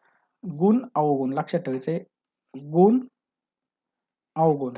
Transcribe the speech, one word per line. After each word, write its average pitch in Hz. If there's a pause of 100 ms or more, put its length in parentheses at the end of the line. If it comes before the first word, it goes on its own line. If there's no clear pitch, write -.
(600)
गुण, 214 (160)
अवगुण. 135
लक्षात 147
ठेवायचंय. 135 (540)
गुण, 170 (1400)
अवगुण. 143